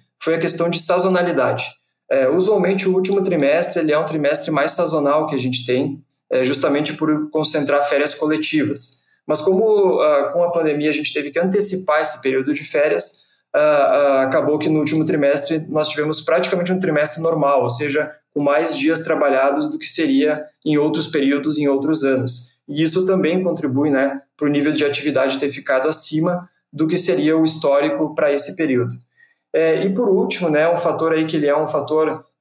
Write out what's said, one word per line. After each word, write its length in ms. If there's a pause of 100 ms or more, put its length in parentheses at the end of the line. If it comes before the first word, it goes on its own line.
(180)
foi 160
a 40
questão 300
de 100
sazonalidade. 920 (400)
É, 180
usualmente 600
o 40
último 320
trimestre, 560
ele 120
é 60
um 60
trimestre 460
mais 220
sazonal 540
que 80
a 40
gente 260
tem, 400 (240)
é, 160
justamente 480
por 380
concentrar 580
férias 240
coletivas. 920 (220)
Mas 140
como, 600
ah, 320
com 100
a 80
pandemia 400
a 20
gente 200
teve 180
que 80
antecipar 640
esse 180
período 320
de 100
férias, 580 (340)
ah, 60
ah, 640
acabou 360
que 100
no 120
último 260
trimestre 600
nós 200
tivemos 320
praticamente 520
um 80
trimestre 420
normal, 400
ou 80
seja, 400 (240)
com 80
mais 340
dias 240
trabalhados 720
do 80
que 80
seria 580 (180)
em 140
outros 300
períodos, 500
em 120
outros 360
anos. 460 (180)
E 140
isso 220
também 380
contribui, 480
né, 300 (160)
pro 120
nível 240
de 120
atividade 540
ter 100
ficado 400
acima 600 (240)
do 140
que 100
seria 400
o 80
histórico 720
pra 180
esse 220
período. 400 (580)
É, 320
e 80
por 160
último, 400
né, 200
um 80
fator 360
aí 140
que 80
ele 140
é 80
um 100
fator, 580 (160)